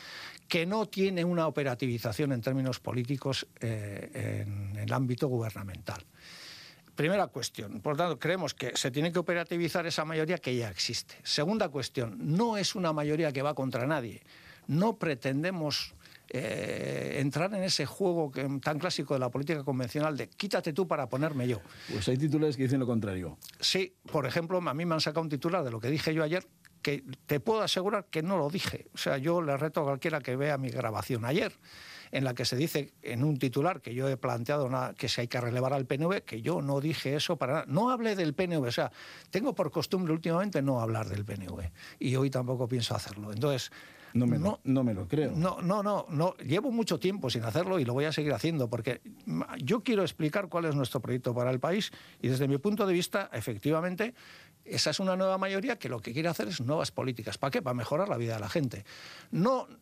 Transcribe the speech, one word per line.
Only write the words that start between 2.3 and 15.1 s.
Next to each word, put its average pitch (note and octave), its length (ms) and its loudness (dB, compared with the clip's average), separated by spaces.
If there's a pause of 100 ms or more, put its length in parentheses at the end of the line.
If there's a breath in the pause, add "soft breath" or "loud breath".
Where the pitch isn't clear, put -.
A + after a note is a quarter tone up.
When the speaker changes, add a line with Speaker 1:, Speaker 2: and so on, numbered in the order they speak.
Speaker 1:
en A#2+ 80 0
términos C3 400 0
políticos, B2+ 680 -2 (140)
eh, G#2+ 840 -4
en G2+ 300 -6
el G#2+ 160 -4
ámbito B2+ 380 2
gubernamental. G#2+ 720 -4 (920 loud breath)
Primera F3 320 4
cuestión, A2+ 540 -8
por D3 140 0
tanto, D#3+ 240 0
creemos E3 340 0
que - 220 -6
se C3+ 160 0
tiene D3+ 200 2
que E3+ 80 0
operativizar E3+ 640 0
esa E3 180 0
mayoría D#3+ 340 0
que B2+ 180 -2
ya A#2 140 0
existe. - 540 -4
Segunda F#3 460 2
cuestión, B2 500 -4
no G3+ 380 2
es - 180 0
una F3 160 2
mayoría D3+ 400 2
que C3+ 100 -2
va D3 140 0
contra C3 320 0
nadie. C3 340 -2 (460 loud breath)
No G3 300 4
pretendemos, D3+ 960 0 (340 loud breath)